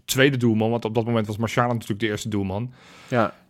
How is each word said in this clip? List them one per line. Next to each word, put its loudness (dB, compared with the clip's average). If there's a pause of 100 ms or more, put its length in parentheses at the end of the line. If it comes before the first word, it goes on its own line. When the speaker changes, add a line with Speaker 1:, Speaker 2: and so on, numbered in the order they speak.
Speaker 1:
tweede 2
doelman. 2
Want -2
op -2
dat 0
moment 0
was -6
Marciano 0
natuurlijk -4
de 0
eerste -4
doelman. -4 (340)
Speaker 2:
Ja. 0 (160)